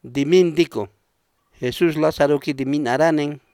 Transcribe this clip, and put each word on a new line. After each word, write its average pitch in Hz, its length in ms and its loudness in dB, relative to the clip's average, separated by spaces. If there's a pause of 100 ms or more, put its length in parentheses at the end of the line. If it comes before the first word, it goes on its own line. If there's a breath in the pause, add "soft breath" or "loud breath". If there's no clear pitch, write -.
Dimin 151 520 2
dico. 135 340 -2 (720)
Jesús 147 360 -2
Lázaro 147 440 2
ki 147 140 -6
dimin 139 340 -4
aranen. 147 520 0 (140)